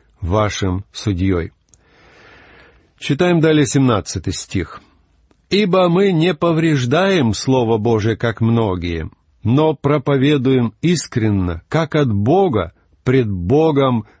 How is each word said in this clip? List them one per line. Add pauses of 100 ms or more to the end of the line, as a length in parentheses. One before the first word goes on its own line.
(200)
вашим
судьёй. (1500)
Читаем
далее
семнадцатый
стих. (680)
"Ибо
мы
не
повреждаем
Слово
Божие,
как
многие, (320)
но
проповедуем
искренно,
как
от
Бога, (320)
пред
Богом (160)